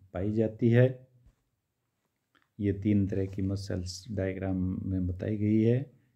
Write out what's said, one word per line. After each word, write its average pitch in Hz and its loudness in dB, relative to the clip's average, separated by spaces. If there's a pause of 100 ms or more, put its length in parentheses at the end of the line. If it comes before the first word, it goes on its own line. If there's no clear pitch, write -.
(120)
पाई 98 -4
जाती 113 2
है। 127 4 (1500)
ये 101 2
तीन 101 2
तरह 95 -2
की 98 -8
मसल्स 95 -6
डायग्राम 95 -2
में 92 -2
बताई 95 -4
गई 107 2
है। 123 2 (240)